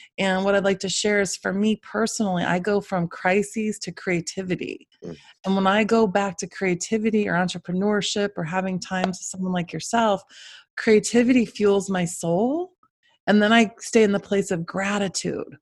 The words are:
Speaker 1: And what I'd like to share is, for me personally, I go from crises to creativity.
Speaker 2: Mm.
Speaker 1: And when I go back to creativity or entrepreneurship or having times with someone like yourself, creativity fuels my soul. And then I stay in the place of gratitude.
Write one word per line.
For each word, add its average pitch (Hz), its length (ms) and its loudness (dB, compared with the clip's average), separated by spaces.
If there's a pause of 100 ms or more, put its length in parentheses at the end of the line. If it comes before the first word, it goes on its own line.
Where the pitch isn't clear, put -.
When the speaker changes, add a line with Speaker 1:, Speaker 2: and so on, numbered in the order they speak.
(180)
Speaker 1:
And 190 260 0
what 202 100 2
I'd 196 100 2
like 196 160 2
to 190 80 -6
share 208 320 0
is, 190 160 -2
for 190 160 -4
me 208 240 2
personally, 208 680 -2
I 180 160 0
go 202 200 0
from 175 280 -2
crises 208 720 -2
to - 100 -10
creativity. - 960 -6 (180)
Speaker 2:
Mm. 170 120 -12 (280)
Speaker 1:
And 190 120 2
when 190 100 2
I 202 160 4
go 226 240 4
back 196 320 -2
to 190 80 -8
creativity 208 840 -2
or 180 60 0
entrepreneurship 196 1040 -2
or 175 80 -6
having 185 340 -4
times 185 400 -4
with - 80 -14
someone 185 260 -6
like 175 200 -4
yourself, 202 500 0 (540)
creativity 233 680 4
fuels 196 460 2
my 180 140 0
soul. 226 680 -2 (540)
And 208 160 6
then 214 100 4
I 226 280 4
stay - 240 4
in 202 80 2
the 196 80 0
place 196 320 -2
of 165 140 -2
gratitude. 190 960 -4